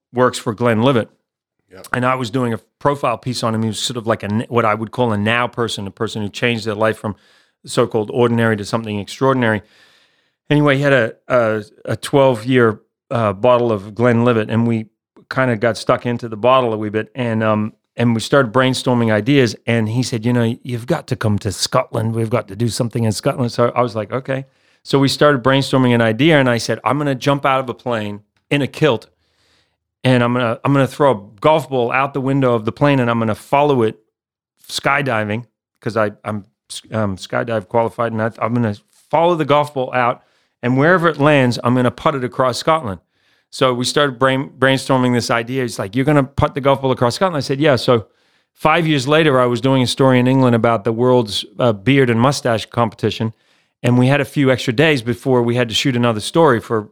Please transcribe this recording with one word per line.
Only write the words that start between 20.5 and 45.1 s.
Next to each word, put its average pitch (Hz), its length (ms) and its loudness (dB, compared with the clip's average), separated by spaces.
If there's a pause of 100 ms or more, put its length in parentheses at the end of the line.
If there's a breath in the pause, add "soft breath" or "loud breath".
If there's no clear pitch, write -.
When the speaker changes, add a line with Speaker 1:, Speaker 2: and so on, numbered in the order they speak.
Speaker 1:
you've 120 240 -8
got 156 200 -4
to - 100 -4
come 104 220 0
to 98 140 -4
Scotland. 113 640 -2
We've 113 160 -4
got 113 180 -2
to 98 80 -16
do 117 120 -2
something 117 360 -4
in 110 80 2
Scotland." 135 400 -4
So 120 220 2
I 123 60 0
was 117 160 -2
like, 107 160 -6
"Okay." 135 320 -6 (380)
So - 160 0
we 139 100 4
started 143 340 2
brainstorming 135 520 2
an 117 80 4
idea, 131 360 2
and 131 120 2
I 117 80 0
said, 113 260 -4
"I'm 127 140 0
gonna 143 160 -2
jump 143 320 -2
out 135 140 2
of 127 100 -6
a 113 40 -8
plane 107 480 -6 (280)
in 143 120 0
a 123 40 0
kilt, 123 420 0 (920)
and 127 200 4
I'm 120 100 0
gonna, 123 320 -2
I'm 139 80 2
gonna 139 140 2
throw 135 260 2
a 101 280 -8
golf 151 280 2
ball 123 240 -2
out 135 220 -2
the 143 80 -4
window 131 320 2
of 110 100 -2
the 110 80 -4
plane, 143 260 2
and 120 120 0
I'm 117 80 0
gonna 110 160 -2
follow 143 480 0
it 110 180 -2 (640)
skydiving, 120 800 -2 (360)
'cause 107 140 -8
I, 107 180 0 (120)
I'm, 104 220 -8 (460)
um, 104 240 -2
skydive 117 520 -6
qualified, 117 440 -2
and 110 100 -4
I, 113 160 -2
I'm 113 160 -4
gonna 113 220 -2 (140)
follow 170 440 0
the 156 100 -2
golf 143 300 0
ball 131 180 -4
out, 127 300 0 (400)
and 123 160 0
wherever 170 300 2
it 147 100 -2
lands, 139 440 2
I'm 120 120 0
gonna 123 160 2
putt 156 240 -2
it 127 100 -6
across 127 320 -2
Scotland." 147 460 -4 (520)
So 127 200 2
we 123 100 -4
started 135 340 -2
brain-, 131 300 0
brainstorming 131 640 0